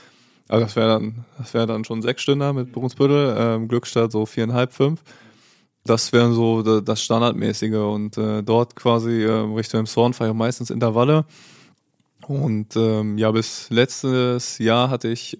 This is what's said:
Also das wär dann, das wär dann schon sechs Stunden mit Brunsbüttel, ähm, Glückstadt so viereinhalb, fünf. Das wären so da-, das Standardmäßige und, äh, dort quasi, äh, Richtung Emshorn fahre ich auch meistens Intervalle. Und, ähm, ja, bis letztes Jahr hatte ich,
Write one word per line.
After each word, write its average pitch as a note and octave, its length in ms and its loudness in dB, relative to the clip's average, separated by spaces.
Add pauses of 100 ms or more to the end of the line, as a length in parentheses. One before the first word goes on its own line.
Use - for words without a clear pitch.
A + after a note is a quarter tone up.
(480)
Also A2+ 160 2
das G#2+ 100 -10
wär A2+ 140 2
dann, A2 360 -2 (140)
das - 160 -14
wär A#2 120 0
dann A2 180 -4
schon A2+ 180 -8
sechs A#2+ 200 -4
Stunden C#3 340 0
mit B2 160 -6
Brunsbüttel, C#3 640 2
ähm, A2+ 300 0
Glückstadt A#2 420 0
so A2 160 -2
viereinhalb, A#2+ 460 -2
fünf. D3 280 0 (840)
Das A#2 260 0
wären A#2+ 220 6
so A2+ 280 2
da-, A2 180 4
das G#2+ 220 -4
Standardmäßige A2 720 0
und, G#2 440 -2
äh, G#2+ 240 -2
dort A2+ 320 0
quasi, A#2 480 0
äh, A2 80 2 (240)
Richtung A2+ 260 -2
Emshorn A#2 320 2
fahre A2+ 180 -2
ich A2 40 -2
auch A2+ 40 -4
meistens A#2 320 -2
Intervalle. A#2+ 560 2 (1000)
Und, B2 480 -4
ähm, G#2+ 440 0
ja, A2 120 2
bis - 400 -2
letztes B2 880 0
Jahr A#2 320 2
hatte B2 180 -4
ich, - 300 -8